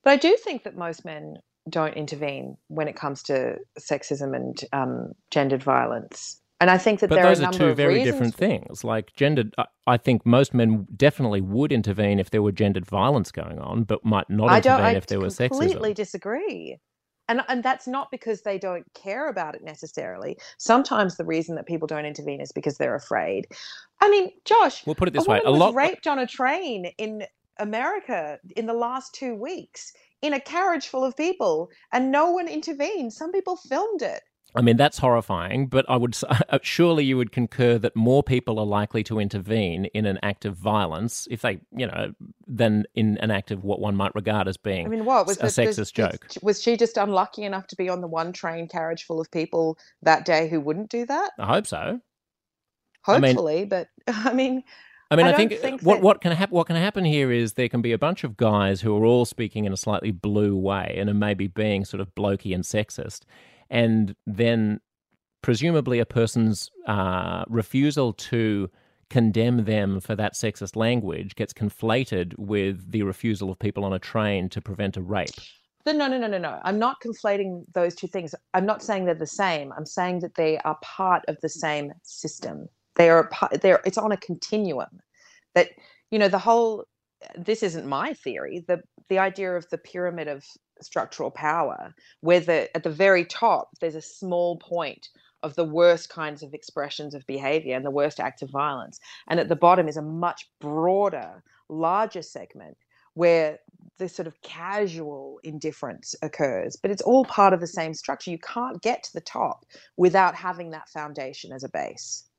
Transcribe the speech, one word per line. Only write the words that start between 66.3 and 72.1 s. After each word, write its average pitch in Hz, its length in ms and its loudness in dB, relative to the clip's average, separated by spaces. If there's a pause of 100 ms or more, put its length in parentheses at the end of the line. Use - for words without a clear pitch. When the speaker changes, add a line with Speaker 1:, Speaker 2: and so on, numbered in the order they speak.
Speaker 2:
uh, 92 600 -2
refusal 135 640 0
to 107 580 0 (380)
condemn 113 560 2
them 101 340 0
for 107 160 -6
that 104 200 -2
sexist - 420 -6
language 104 580 -2
gets - 180 -6
conflated 107 840 -2